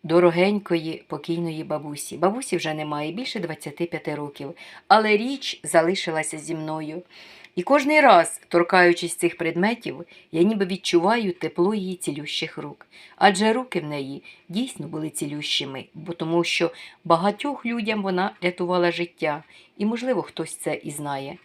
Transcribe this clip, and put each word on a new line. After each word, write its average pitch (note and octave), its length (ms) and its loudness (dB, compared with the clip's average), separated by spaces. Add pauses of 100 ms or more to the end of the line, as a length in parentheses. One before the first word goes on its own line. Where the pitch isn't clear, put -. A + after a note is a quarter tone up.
дорогенької F3 1040 2
покійної D#3+ 560 -6
бабусі. D3 520 -8
Бабусі G3 400 -2
вже D#3+ 180 -4
немає, D3+ 380 -6
більше A3+ 280 -8
двадцяти D#3+ 460 -8
п'яти D#3 280 -8
років, C#3+ 400 -10 (340)
але G#3+ 280 6
річ B3+ 460 -4
залишилася D#3+ 760 0
зі D3+ 160 -8
мною. D#3 480 -8 (540)
І F3+ 60 -2
кожний D4 380 4
раз, F#3+ 480 8
торкаючись F3 680 4
цих E3+ 200 0
предметів, E3 680 -2 (280)
я D#3+ 100 4
ніби G3 240 2
відчуваю F#3+ 680 0
тепло F3 420 0
її F#3 220 -4
цілющих D3+ 640 -8
рук. D3 280 -14 (300)
Адже G3+ 360 4
руки B3+ 280 -2
в D3+ 40 -8
неї C#3+ 380 -8 (260)
дійсно G3 380 -6
були D#3 240 -6
цілющими, C#3+ 760 -6 (100)
бо E3 180 -12
тому E3 320 0
що E3 260 0 (340)
багатьох G#3 640 0
людям A3 360 -2
вона F#3+ 280 0 (120)
рятувала F3+ 480 0
життя, D#3+ 540 -4 (340)
і, G#3 80 -2
можливо, A#3 360 -2
хтось - 340 -10
це D3+ 180 -4
і - 160 -10
знає. C#3+ 540 -8